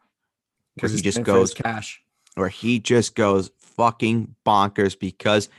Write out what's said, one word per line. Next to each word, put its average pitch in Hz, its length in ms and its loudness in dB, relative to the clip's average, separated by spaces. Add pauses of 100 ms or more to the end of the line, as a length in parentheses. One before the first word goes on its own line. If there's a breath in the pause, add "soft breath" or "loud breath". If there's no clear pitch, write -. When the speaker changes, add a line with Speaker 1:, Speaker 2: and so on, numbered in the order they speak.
(760)
Speaker 1:
where - 60 -20
Speaker 2:
'Cause 113 100 -2
Speaker 1:
he - 60 -4
Speaker 2:
he's 101 40 -4
Speaker 1:
just 101 140 -2
Speaker 2:
playing 117 100 -4
for 110 140 4
his 117 140 2
Speaker 1:
goes - 20 -
Speaker 2:
cash. - 480 -10 (320)
Speaker 1:
where 92 140 -2
he 117 300 -2
just 120 360 0
goes 98 420 2
fucking 117 800 -2 (100)
bonkers 101 520 2
because 104 600 -2